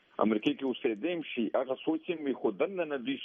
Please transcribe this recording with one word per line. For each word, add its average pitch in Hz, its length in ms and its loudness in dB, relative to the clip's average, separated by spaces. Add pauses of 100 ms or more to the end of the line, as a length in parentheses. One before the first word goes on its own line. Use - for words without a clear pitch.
(180)
امریکې 110 380 4
کې 135 80 -6
اوسېدی 120 500 0
هم 160 80 -4
شي، 120 220 -2 (100)
هغه 131 300 0
سوچ 160 260 -2
هم 160 140 -4
وي، 135 80 2
خو 117 180 0
دننه 170 340 0
نه 147 120 -4
دوی 127 280 -4